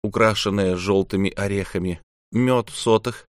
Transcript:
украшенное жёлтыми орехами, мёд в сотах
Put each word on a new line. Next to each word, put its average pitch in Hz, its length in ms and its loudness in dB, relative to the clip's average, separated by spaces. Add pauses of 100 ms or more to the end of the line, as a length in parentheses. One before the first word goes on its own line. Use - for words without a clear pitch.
украшенное 101 720 2
жёлтыми 98 540 0
орехами, 95 680 -4 (320)
мёд 123 380 0
в - 60 -14
сотах 113 500 0 (100)